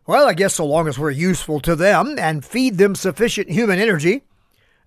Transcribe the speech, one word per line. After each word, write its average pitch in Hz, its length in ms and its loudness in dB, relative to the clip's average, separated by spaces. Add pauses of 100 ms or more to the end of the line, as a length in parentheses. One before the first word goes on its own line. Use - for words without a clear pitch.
Well, 262 200 4
I 208 80 2
guess 190 200 0
so 165 120 -4
long 156 220 0
as 131 100 -6
we're 151 120 -2
useful 156 500 -2
to 165 160 0
them 196 420 2
and 156 260 -2
feed 247 340 -2
them 202 160 4
sufficient 196 560 -2
human 190 280 0
energy, 196 440 0 (640)